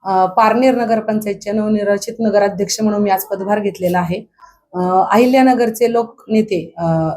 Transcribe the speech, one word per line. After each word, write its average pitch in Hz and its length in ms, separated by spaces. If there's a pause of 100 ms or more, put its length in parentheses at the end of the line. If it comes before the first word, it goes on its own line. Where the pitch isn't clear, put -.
अ, 190 220
पारनेर 226 500
नगरपंचायतच्या 214 760
नवनिर्वाचित 208 640
नगराध्यक्ष 202 640
म्हणून 208 200
मी 202 80
आज 190 140
पदभार 196 360
घेतलेला 180 400
आहे. 175 240 (500)
अ, 180 60 (320)
अहिल्यानगरचे 240 840
लोकनेते, 214 840
अ, 170 60 (340)